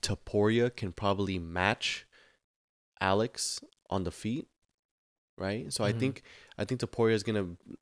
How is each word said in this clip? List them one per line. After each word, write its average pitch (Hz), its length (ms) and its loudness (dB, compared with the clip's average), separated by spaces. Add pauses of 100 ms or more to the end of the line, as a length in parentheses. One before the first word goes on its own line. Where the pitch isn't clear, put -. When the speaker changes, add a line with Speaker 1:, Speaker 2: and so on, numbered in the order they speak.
Speaker 1:
Topuria 110 720 2
can 92 180 -6
probably 98 460 0
match 87 680 -2 (920)
Alex 98 600 0 (280)
on 95 160 0
the 85 60 -4
feet, 120 360 -4 (920)
right? 107 340 -4
So - 120 -2
I 104 60 4
Speaker 2:
Mm-hmm. 113 100 0
Speaker 1:
think, 131 220 0 (360)
I 104 60 -2
think 123 160 -2
Topuria 113 340 2
is 104 80 2
gonna 95 340 -2 (260)